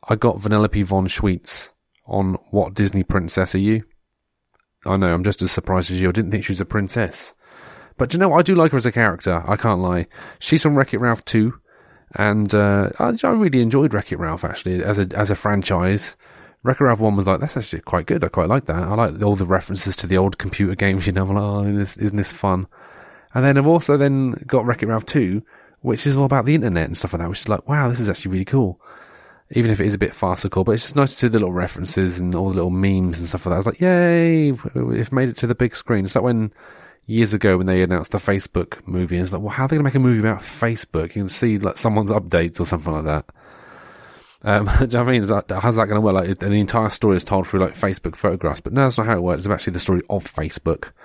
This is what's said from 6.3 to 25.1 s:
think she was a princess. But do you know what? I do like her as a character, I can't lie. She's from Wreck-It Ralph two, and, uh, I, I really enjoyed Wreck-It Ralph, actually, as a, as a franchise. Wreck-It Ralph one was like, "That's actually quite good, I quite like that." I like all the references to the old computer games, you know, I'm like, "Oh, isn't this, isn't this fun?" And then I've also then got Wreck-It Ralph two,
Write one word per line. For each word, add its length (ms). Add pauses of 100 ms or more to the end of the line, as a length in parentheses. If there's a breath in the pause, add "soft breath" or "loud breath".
think 120
she 80
was 80
a 60
princess. 640 (640 loud breath)
But 140
do 60
you 40
know 80
what? 120
I 20
do 120
like 180
her 40
as 80
a 80
character, 560
I 80
can't 240
lie. 280 (300 loud breath)
She's 240
from 120
Wreck-It 260
Ralph 240
two, 300 (600 soft breath)
and, 400
uh, 440
I, 160 (100)
I 60
really 320
enjoyed 320
Wreck-It 240
Ralph, 260
actually, 400
as 140
a, 180
as 140
a 40
franchise. 800 (500 loud breath)
Wreck-It 200
Ralph 160
one 160
was 100
like, 140
"That's 160
actually 240
quite 260
good, 160
I 60
quite 200
like 180
that." 100
I 180
like 260
all 140
the 100
references 520
to 100
the 100
old 220
computer 380
games, 320
you 40
know, 100
I'm 120
like, 80
"Oh, 220
isn't 120
this, 200
isn't 200
this 160
fun?" 360 (680 loud breath)
And 100
then 140
I've 80
also 300
then 500
got 180
Wreck-It 220
Ralph 180
two, 380 (380 soft breath)